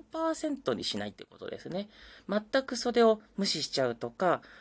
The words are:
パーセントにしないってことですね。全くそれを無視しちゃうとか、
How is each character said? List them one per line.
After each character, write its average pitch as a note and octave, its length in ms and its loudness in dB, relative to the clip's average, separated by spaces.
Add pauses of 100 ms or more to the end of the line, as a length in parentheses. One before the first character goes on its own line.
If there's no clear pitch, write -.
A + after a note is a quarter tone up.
(120)
パ D#4+ 180 -2
ー A3 40 0
セ G#3 160 -4
ン - 80 -4
ト B2+ 160 -2
に F2+ 100 -6
し - 120 -4
な G#2 100 -4
い - 40 -6
っ - 20 -14
て - 120 -16
こ - 140 -20
と F#2 120 -10
で - 80 -10
す - 100 -12
ね。 F#3+ 200 -6 (400)
全 G#3+ 340 0
く C4+ 140 -6
そ A#3+ 160 -2
れ A#3 100 6
を A3 180 6 (160)
無 G3 100 0
視 D#3 180 -2
し - 60 -6
ち C#3 120 0
ゃ B2+ 60 4
う A#2 80 -2
と A#2+ 140 -6
か、 D#3+ 300 2 (200)